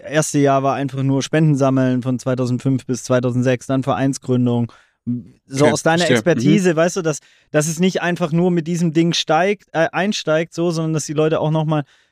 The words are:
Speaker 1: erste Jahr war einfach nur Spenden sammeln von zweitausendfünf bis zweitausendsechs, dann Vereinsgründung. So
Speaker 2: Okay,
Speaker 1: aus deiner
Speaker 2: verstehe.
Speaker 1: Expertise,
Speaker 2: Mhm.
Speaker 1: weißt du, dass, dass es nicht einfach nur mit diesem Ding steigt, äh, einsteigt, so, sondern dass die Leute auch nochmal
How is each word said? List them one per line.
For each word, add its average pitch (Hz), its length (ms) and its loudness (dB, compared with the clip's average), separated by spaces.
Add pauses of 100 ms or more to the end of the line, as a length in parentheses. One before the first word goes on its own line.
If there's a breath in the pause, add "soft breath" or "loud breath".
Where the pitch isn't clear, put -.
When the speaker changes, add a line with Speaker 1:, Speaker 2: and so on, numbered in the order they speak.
Speaker 1:
erste 147 360 0
Jahr 135 220 4
war 135 140 0
einfach 135 260 -4
nur 135 220 0
Spenden 156 320 2
sammeln 131 460 2
von 127 180 -2
zweitausendfünf 127 640 -2
bis 127 200 -6
zweitausendsechs, 127 600 0
dann 135 180 -2
Vereinsgründung. 123 880 0 (760 soft breath)
So 135 180 -2
Speaker 2:
Okay, 151 100 4
Speaker 1:
aus - 100 -4
deiner 165 160 2
Speaker 2:
verstehe. 156 180 2
Speaker 1:
Expertise, 170 560 2
Speaker 2:
Mhm. - 20 -2
Speaker 1:
weißt 170 220 0
du, 190 40 -4
dass, 160 180 -4 (320 soft breath)
dass 151 160 0
es 160 120 -6
nicht 180 220 0
einfach 170 320 -4
nur 175 180 2
mit 170 160 -2
diesem 170 240 0
Ding 165 220 2
steigt, 180 580 -2
äh, 160 220 0
einsteigt, 165 600 -2
so, 170 180 -2
sondern 160 220 -2
dass 151 120 -4
die 160 80 -8
Leute 151 260 0
auch 151 120 0
nochmal 156 340 0 (260 soft breath)